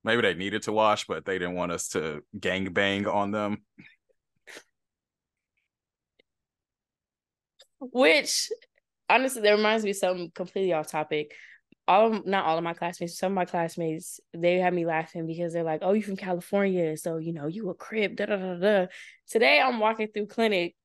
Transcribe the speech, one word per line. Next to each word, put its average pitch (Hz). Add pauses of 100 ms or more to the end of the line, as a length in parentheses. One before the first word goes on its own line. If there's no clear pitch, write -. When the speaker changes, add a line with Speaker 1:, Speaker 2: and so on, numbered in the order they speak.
Speaker 1:
Maybe 117
they 98
needed 98
to 107
watch, 107
but 80
they 95
didn't 87
want 87
us -
to 78 (160)
gangbang 98
on 101
them. 104 (4000)
Speaker 2:
Which, 262 (640)
honestly, 254
that 208
reminds 214
me 196
of 202
something 180
completely 185
off 156
topic. 151 (540)
All 220
of, 180
not 190
all 160
of 170
my 170
classmates, 170
some 185
of 196
my 180
classmates, 170 (180)
they 175
had 180
me 170
laughing 165
because 165
they're 170
like, 156
"Oh, 185
you 214
from 202
California, 180
so, 165
you 165
know, 147
you 190
a 165
Crip, 208
da, 202
da, 214
da, 185
da." 185 (420)
Today, 269
I'm 254
walking 220
through 214
clinic 202 (100)